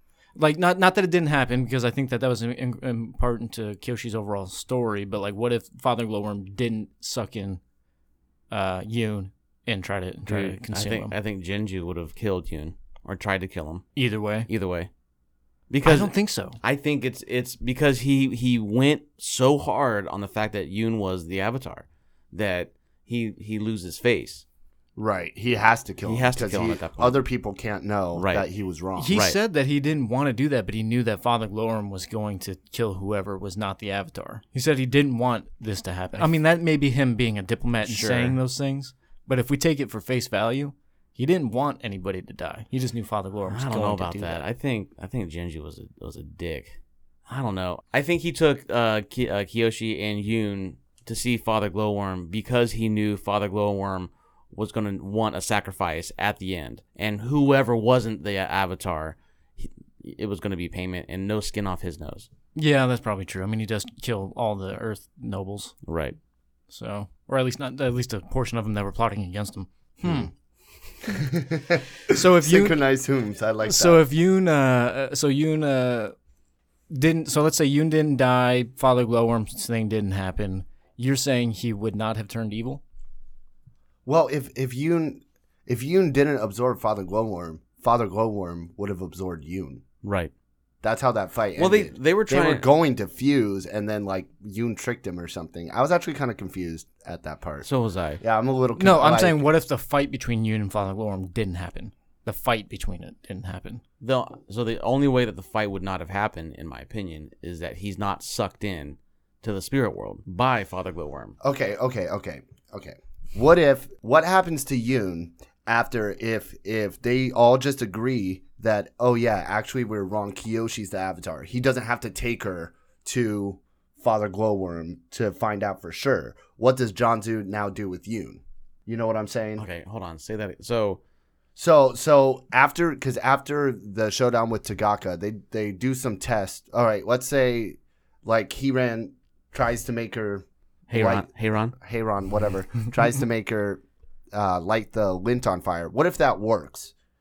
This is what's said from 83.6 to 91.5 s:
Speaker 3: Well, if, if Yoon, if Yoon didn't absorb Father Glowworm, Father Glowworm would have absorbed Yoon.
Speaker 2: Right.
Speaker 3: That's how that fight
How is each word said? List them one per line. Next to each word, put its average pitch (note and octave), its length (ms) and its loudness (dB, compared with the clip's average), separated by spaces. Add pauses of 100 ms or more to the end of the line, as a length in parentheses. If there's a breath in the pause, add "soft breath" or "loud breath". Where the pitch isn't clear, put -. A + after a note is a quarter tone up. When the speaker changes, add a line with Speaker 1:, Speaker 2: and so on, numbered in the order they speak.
Speaker 3:
Well, D3 220 4
if, C3+ 280 -4
if C3 200 -2
Yoon, D#3+ 460 0 (440)
if A#2 160 -2
Yoon E3+ 300 4
didn't C#3+ 280 4
absorb A2 420 0
Father G#2+ 220 0
Glowworm, F2 560 -4 (240)
Father A#2 240 4
Glowworm F#2 680 -2
would G2+ 140 -6
have F#2 120 -6
absorbed F2 440 -8
Yoon. D2+ 360 -8 (220)
Speaker 2:
Right. F#2+ 280 -2 (500)
Speaker 3:
That's A2+ 200 0
how B2+ 100 4
that G2+ 220 -2
fight G#2 260 0